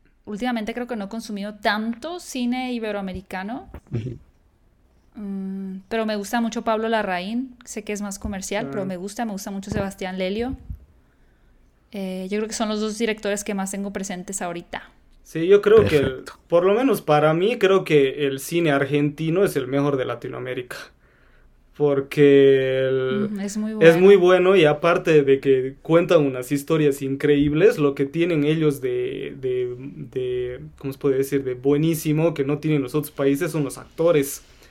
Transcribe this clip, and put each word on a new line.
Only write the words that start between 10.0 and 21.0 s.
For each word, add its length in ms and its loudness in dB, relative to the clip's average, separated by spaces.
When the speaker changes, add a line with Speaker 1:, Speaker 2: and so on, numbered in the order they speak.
Speaker 1:
Lelio. 380 -4
Eh, 380 -8
yo 80 -2
creo 100 -4
que 60 -10
son 140 -4
los 120 -4
dos 180 -6
directores 460 -4
que 100 -6
más 160 -4
tengo 220 -8
presentes 500 -10
ahorita. 480 -10
Speaker 3:
Sí, 240 -4
yo 160 8
creo 240 8
que 120 2
el, 120 4
Speaker 2:
Perfecto. 220 -12
Speaker 3:
por 160 4
lo 100 6
menos 260 2
para 340 4
mí, 240 0
creo 260 4
que 420 2
el 140 -4
cine 320 0
argentino 720 0
es 120 0
el 120 -4
mejor 280 0
de 80 -2
Latinoamérica. 720 -10